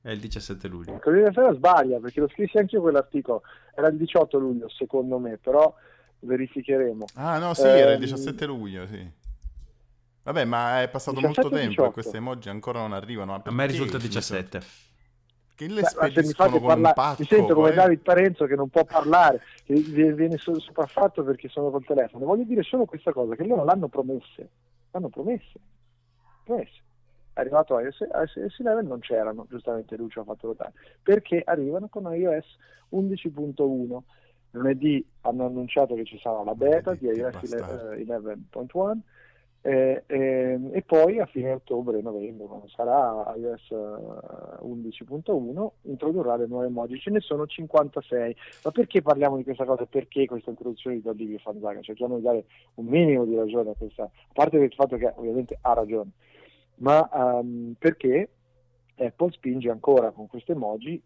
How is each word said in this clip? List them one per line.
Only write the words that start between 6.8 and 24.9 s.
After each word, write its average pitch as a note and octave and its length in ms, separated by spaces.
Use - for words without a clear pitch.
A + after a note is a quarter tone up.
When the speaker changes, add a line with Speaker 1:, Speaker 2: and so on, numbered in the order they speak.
Speaker 3:
Ah, D#3 240
no, E3+ 160
sì, C#3+ 120
era C#3 240
il C#3 40
Speaker 2:
Ehm, C3+ 60
Speaker 3:
diciassette C3+ 460
luglio, G2+ 400
sì. F#2+ 240
Vabbè, D3 200
ma A#2+ 380
è B2+ 60
passato C3+ 280
Speaker 2:
diciassette D3+ 260
Speaker 3:
molto C#3+ 140
tempo C#3+ 80
e A2+ 40
Speaker 2:
diciotto. A#2+ 240
Speaker 3:
queste A2 240
emoji A#2 320
ancora A2 320
non G#2+ 120
arrivano. G2 400
Ma G2 120
Speaker 1:
A - 60
me A#2+ 60
Speaker 3:
perché C3+ 60
Speaker 1:
risulta C3 240
il A#2+ 60
Speaker 3:
ci A2 180
sono G2 200
Speaker 1:
diciassette. F#2 260
Speaker 3:
Che D#3 140
le G#3 60
Speaker 2:
Beh, G#3 80
ma - 80
se D#3+ 140
mi C#3+ 60
Speaker 3:
spediscono D3+ 380
Speaker 2:
fate D#3+ 120
Speaker 3:
con - 20
un B2 40
Speaker 2:
parla-, D#3+ 100
Speaker 3:
pacco, C#3+ 280
Speaker 2:
mi D3 60
sento F#3+ 280
come D#3 160
Speaker 3:
eh? D#3+ 40
Speaker 2:
David F3+ 260
Parenzo F3+ 460
che C3 80
non C#3 140
può D#3+ 160
parlare, D#3 560
che C#3 100
vi-, D3+ 380
viene D#3+ 260
so-, E3 220
sopraffatto - 640
perché C3+ 240
sono C#3+ 220
col C3+ 140
telefono. C3 400
Voglio G#3 200
dire A3 180
solo B3 220
questa D#3+ 280
cosa, A#2 220
che C#3+ 100
loro G#3 200
l'hanno E3+ 240
promesse. C3 600